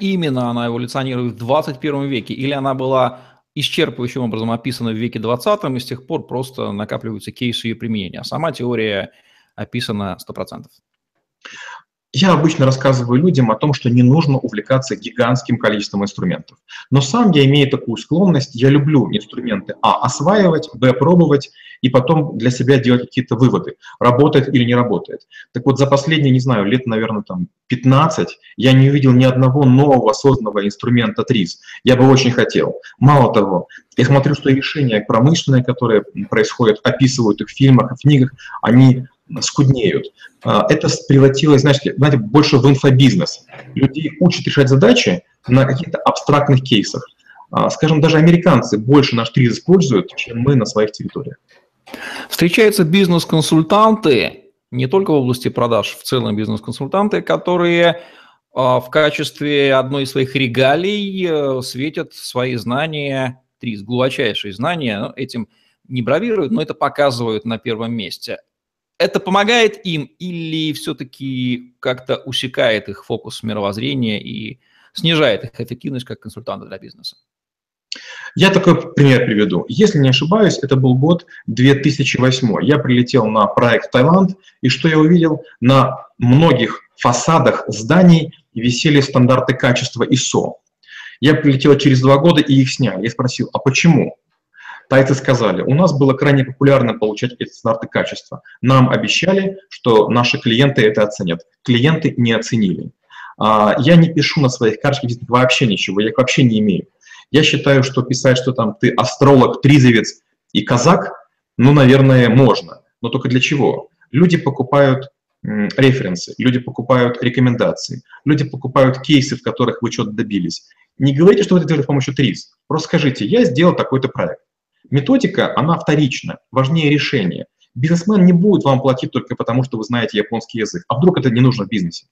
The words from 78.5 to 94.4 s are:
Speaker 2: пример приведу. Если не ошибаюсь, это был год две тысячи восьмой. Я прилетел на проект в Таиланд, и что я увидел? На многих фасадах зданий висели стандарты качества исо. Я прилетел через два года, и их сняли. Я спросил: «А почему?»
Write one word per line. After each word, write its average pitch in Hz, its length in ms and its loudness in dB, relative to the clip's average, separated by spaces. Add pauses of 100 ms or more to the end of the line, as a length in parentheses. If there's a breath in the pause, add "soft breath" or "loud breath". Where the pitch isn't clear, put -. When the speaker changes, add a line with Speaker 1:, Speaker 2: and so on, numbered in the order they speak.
Speaker 2:
пример 135 320 4
приведу. 104 440 -2
Если 185 280 0
не 135 120 2
ошибаюсь, 165 520 0
это 135 140 -2
был 131 200 2
год 156 300 0 (220 loud breath)
две 123 280 2
тысячи 135 420 -2
восьмой. 120 480 0
Я 143 120 2
прилетел 123 500 0
на 107 200 2
проект 117 400 0
в - 40 -20
Таиланд, 180 460 2 (240 soft breath)
и 127 60 0
что 143 220 0
я 156 80 0
увидел? 160 460 2 (180 loud breath)
На 131 440 2 (120)
многих 123 640 2 (160)
фасадах 131 720 0
зданий 160 640 2 (200 loud breath)
висели 123 460 0
стандарты 127 540 2
качества 120 500 -2
исо. - 540 -2 (640 loud breath)
Я 147 140 4
прилетел 143 420 2
через 131 240 2
два 120 160 4
года, 156 240 2
и 143 120 0
их 135 160 4
сняли. 98 340 -4
Я 120 60 -4
спросил: 123 440 -6
«А - 60 -6
почему?» 135 580 2 (720 loud breath)